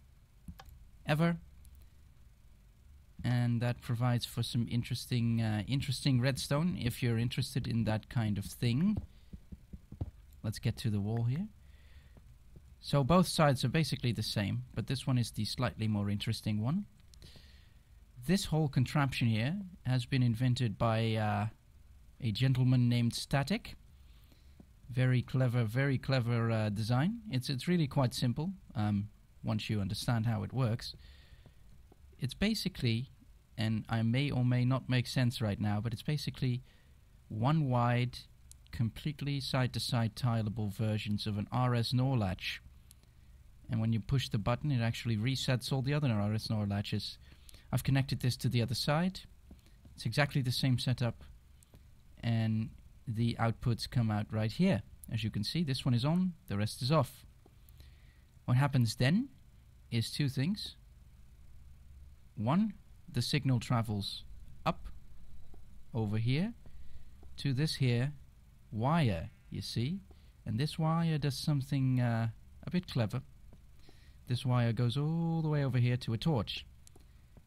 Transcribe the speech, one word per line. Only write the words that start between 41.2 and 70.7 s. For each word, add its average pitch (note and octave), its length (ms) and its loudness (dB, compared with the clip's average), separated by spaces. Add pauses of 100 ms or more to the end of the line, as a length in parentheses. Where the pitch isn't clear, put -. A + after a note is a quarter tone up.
of G#2 140 -2
an G2+ 120 -4
R B2 220 2
S A#2 200 0
nor C3 220 2
latch. F#2+ 460 -2 (1120)
And A2+ 100 0
when A2+ 120 2
you A2+ 60 0
push C3+ 300 -2
the - 80 -2
button, A#2+ 340 -2
it B2 100 2
actually A#2 360 0
resets B2+ 540 0
all C3+ 100 0
the C#3 140 0
other D3 160 2
R G#2 240 2
S - 140 -4
nor G#2+ 180 0
latches. G2+ 500 -2 (540)
I've B2+ 120 0
connected C3+ 360 2
this B2 180 0
to C3 120 -2
the A#2+ 120 2
other A2+ 140 0
side. E3+ 460 0 (760)
It's - 100 -14
exactly C#3+ 360 2
the B2 100 0
same C3 260 2
setup. B2 460 -2 (960)
And A2+ 480 2 (380)
the A#2 320 0
outputs A2+ 500 0
come A2+ 220 2
out G#2 180 0
right A2 220 0
here. F3 320 2 (280)
As A2 120 -2
you A2 80 -2
can G#2 120 -2
see, D#3+ 200 -2
this C3+ 200 -4
one B2+ 120 4
is A#2 100 2
on, F3+ 280 2 (140)
the G2+ 100 -2
rest - 260 -2
is B2 80 0
off. D3+ 340 0 (1200)
What B2 120 4
happens C3+ 380 4
then F#3 340 2 (600)
is A#2 220 -2
two D3 180 0
things. D#3 460 -2 (1600)
One, F3 380 2 (380)
the B2 100 -2
signal C3 380 2
travels A2 640 -2 (420)
up - 220 -4 (1080)
over A2 240 -2
here C#3 360 0 (840)
to C#3 160 -2
this D3 220 0
here B2+ 380 2 (580)
wire, A2+ 600 2 (180)
you G2 120 -6
see? C3+ 380 -4 (460)
And A2 140 -2
this D3+ 200 -2